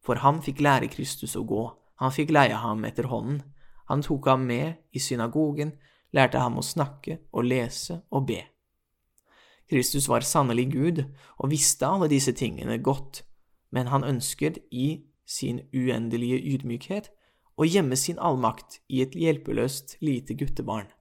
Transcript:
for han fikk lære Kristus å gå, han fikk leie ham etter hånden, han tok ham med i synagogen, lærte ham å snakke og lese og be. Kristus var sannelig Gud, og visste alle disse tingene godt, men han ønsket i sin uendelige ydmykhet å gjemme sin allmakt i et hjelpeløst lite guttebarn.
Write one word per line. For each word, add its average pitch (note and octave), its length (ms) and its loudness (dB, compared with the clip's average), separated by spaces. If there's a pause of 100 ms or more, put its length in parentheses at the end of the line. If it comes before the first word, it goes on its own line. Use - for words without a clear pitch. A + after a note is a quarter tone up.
for A2+ 200 0
han D3+ 200 4
fikk C#3+ 200 -6
lære C#3 280 4
Kristus - 460 -8
å G#2+ 100 -4
gå, A2 160 0 (380)
han C3 120 0
fikk D#3 220 0
leie A#2+ 240 6
ham A2 260 -2
etter - 240 -4
hånden, B2 320 -2 (460)
han C#3 160 0
tok C3+ 240 0
ham C3 220 4
med C#3+ 280 -2 (140)
i B2 80 -6
synagogen, D3 760 -2 (360)
lærte C3 280 4
ham A#2+ 180 0
å C3 60 -4
snakke - 560 -4 (100)
og A#2+ 160 0
lese B2 540 -2 (100)
og C3+ 160 0
be. G2 140 -4 (1300)
Kristus C#3 400 2
var B2 160 2
sannelig B2+ 480 2
Gud, D#3 320 0 (340)
og C3+ 140 0
visste C#3 360 2
alle F3+ 240 2
disse C3+ 240 4
tingene A#2 440 -4
godt, C3+ 440 -4 (480)
men B2 200 -2
han C3+ 160 2
ønsket - 540 -2 (100)
i C#3+ 320 -2 (240)
sin - 380 -6 (100)
uendelige A#2+ 640 0
ydmykhet C#3+ 680 -4 (480)
å D#3 100 4
gjemme E3 320 4
sin E3+ 200 -4
allmakt B2+ 680 0
i C3 160 0
et C3 140 -4
hjelpeløst C3+ 840 0
lite C3 400 -2
guttebarn. A2 480 -2 (140)